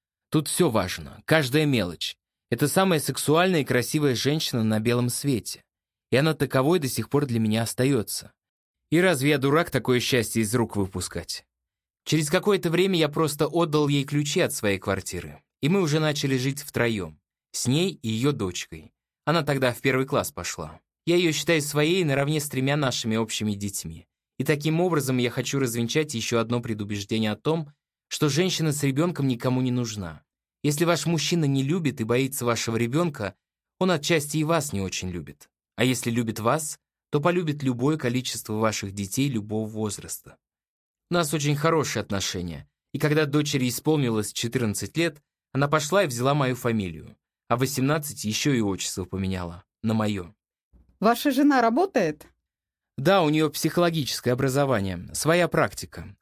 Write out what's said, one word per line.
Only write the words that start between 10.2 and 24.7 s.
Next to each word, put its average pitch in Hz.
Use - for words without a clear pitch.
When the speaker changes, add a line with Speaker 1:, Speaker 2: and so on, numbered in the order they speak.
Speaker 1:
из 107
рук 110
выпускать? 92
Через 151
какое-то 180
время 180
я 151
просто 151
отдал 151
ей 143
ключи 147
от 135
своей 101
квартиры, 87
и 135
мы 190
уже 156
начали 147
жить 135
втроём, 107
с -
ней 165
и 117
её 117
дочкой. 90
Она 156
тогда 135
в -
первый 131
класс 117
пошла. 80
Я 170
её 165
считаю 156
своей 151
наравне 143
с 147
тремя 131
нашими 120
общими 110
детьми. 98
И 135
таким 156